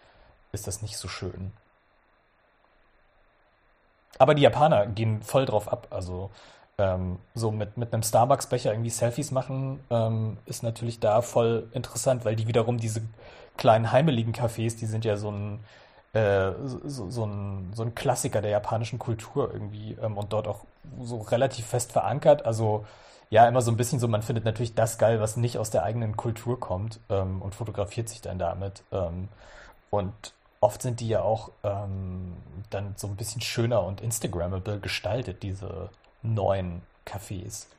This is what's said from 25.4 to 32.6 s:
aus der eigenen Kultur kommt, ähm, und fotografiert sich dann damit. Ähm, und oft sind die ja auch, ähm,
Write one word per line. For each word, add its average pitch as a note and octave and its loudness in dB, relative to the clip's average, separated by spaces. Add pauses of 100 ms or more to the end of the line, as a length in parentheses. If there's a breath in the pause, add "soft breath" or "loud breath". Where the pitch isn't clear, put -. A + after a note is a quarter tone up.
aus A2 -2
der F2+ 2
eigenen A2 -2
Kultur A#2+ -4
kommt, G2+ -6
ähm, F#2+ 0
und F#2+ -8
fotografiert G#2+ -4
sich - -14
dann F#2 -8
damit. F#2 -4
Ähm, F#2 -4 (600 loud breath)
und G#2 -2 (260)
oft - 2
sind A#2+ -4
die A2+ -4
ja G2+ 0
auch, G#2+ -2 (100)
ähm, F#2+ -6 (280)